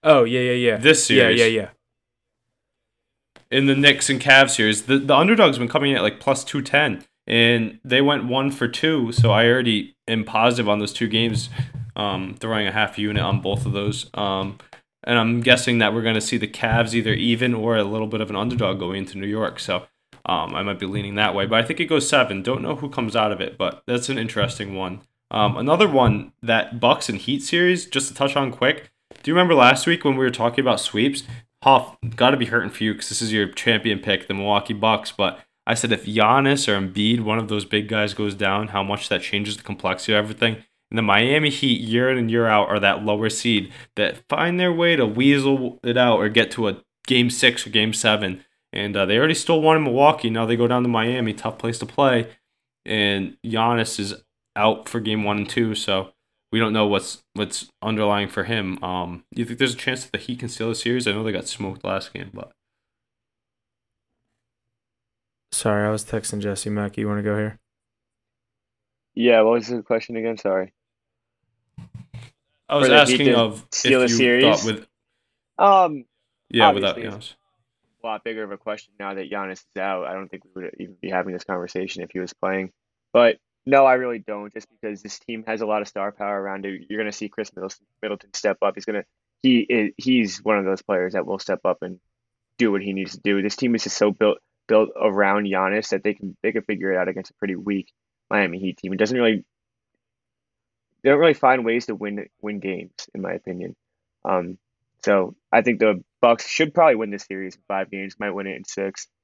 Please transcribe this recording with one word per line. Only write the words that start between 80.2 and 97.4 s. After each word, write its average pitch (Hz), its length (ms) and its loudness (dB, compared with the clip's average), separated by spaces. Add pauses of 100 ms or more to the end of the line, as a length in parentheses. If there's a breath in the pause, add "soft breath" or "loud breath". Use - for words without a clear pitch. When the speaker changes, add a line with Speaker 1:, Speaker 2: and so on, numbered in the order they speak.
Speaker 3:
think 92 160 -18
we 92 180 -16
would - 160 -12
even 95 200 -14
be 92 100 -10
having 92 240 -4
this 90 100 -10
conversation 92 580 -8
if 82 100 -14
he 92 80 -8
was 90 140 -8
playing. 95 380 -4 (400)
But 117 260 4 (280)
no, 135 200 6
I 131 80 6
really 123 260 -2
don't, 104 320 -10
just - 180 -16
because 104 340 -12
this 107 160 -16
team 113 260 -12
has 110 160 -6
a 113 60 -4
lot 107 160 -2
of 104 40 -10
star 101 240 -6
power 101 300 -6
around 98 240 -8
it. 92 240 -10
You're 107 100 -6
gonna 107 120 -4
see 104 180 -10
Chris - 260 -10
Middleton, 92 300 -14 (160)
Middleton 101 320 -10
step 101 300 -2
up. 98 100 0
He's 101 120 -14
gonna, 104 180 -6 (400)
he 127 160 4
is, 110 380 -2
he's 123 460 -2
one 107 140 0
of 98 80 -2
those 95 160 -2
players 92 320 -4
that 92 140 -4
will 98 120 -6
step 92 260 -6
up 90 180 -2
and 92 160 -12 (580)
do 113 140 2
what 98 100 -2
he 98 120 -6
needs 95 200 -6
to - 80 -20
do. 101 200 0
This 104 140 -4
team 120 200 -2
is 110 80 -4
just - 140 -8
so 104 140 2
built, 104 280 0 (280)
built 110 220 4 (100)
around 101 460 2
Giannis 98 440 -2
that 98 140 -4
they 104 100 -2
can, 95 280 -12
they 110 100 -2
can 107 120 -6
figure 95 280 -6
it 92 60 0
out 90 100 -2
against 95 240 -10
a - 40 -20
pretty 98 200 -6